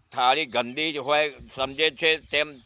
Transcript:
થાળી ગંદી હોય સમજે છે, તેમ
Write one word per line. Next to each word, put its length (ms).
થાળી 340
ગંદી 500
હોય 360
સમજે 360
છે, 260
તેમ 500